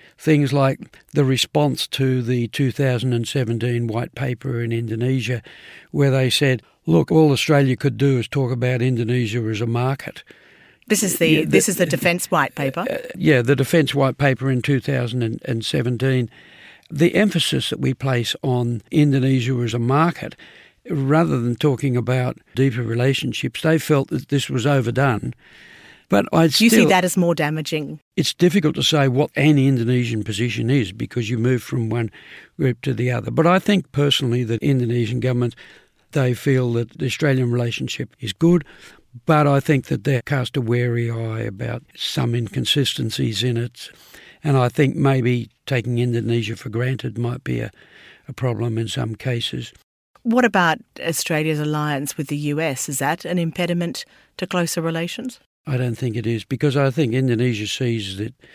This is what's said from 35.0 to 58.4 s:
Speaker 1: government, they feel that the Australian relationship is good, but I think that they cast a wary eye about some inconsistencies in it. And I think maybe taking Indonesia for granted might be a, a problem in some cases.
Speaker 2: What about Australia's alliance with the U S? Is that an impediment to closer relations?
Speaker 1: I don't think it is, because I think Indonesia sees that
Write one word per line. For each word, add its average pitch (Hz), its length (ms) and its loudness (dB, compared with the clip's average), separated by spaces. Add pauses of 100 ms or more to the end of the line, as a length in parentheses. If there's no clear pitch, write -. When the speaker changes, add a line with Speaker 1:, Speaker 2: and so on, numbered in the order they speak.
Speaker 1:
government, 120 360 0 (560)
they 127 240 0
feel 127 380 0
that 117 260 -4
the 143 80 -2
Australian 131 420 0
relationship 120 720 -4
is 104 140 -8
good, 170 300 4 (600)
but 151 220 4
I 139 120 4
think 135 280 0
that 110 160 -4
they 131 180 0
cast 131 340 -4
a 135 60 -2
wary 120 480 0
eye 113 320 -6
about 113 400 -6 (140)
some 120 400 -2
inconsistencies 120 1080 -2
in 120 140 0
it. - 320 -8 (540)
And 143 140 4
I 123 120 4
think 135 260 2
maybe 123 540 0 (160)
taking 123 320 -2
Indonesia 117 580 -2
for - 140 -12
granted 120 480 -4
might 120 260 -4
be 120 180 -4
a, 113 100 -8 (560)
a 127 60 -12
problem 117 440 -2
in 113 100 -4
some 110 280 -6
cases. 120 580 -6 (480)
Speaker 2:
What 240 240 2
about 175 320 2 (220)
Australia's 156 600 -2
alliance 151 560 -4
with 147 120 -6
the 147 100 -4 (160)
U 147 80 -2
S? 147 280 -4
Is 139 100 -4
that 143 260 -4
an 175 140 -2
impediment 175 680 -4 (320)
to 185 80 -6
closer 175 380 -2
relations? 170 560 -6 (280)
Speaker 1:
I 135 100 -2
don't 123 180 -2
think 117 200 -4
it 117 120 -4
is, 113 180 -4
because 139 320 0
I 135 140 2
think 123 220 0
Indonesia 120 520 0
sees 107 520 -4
that 113 160 -6 (220)